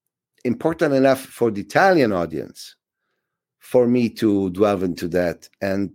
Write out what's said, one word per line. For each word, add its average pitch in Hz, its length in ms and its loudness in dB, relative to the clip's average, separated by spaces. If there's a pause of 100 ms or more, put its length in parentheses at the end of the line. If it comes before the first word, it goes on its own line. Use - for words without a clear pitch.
(440)
important 151 500 -2
enough 135 280 4
for - 300 -2
the 101 100 -6
Italian 156 520 2
audience 76 640 -6 (840)
for 123 260 2
me 120 220 2
to 101 440 0
delve 98 300 0
into 87 280 -6
that. 87 400 -4 (120)
And 98 320 -4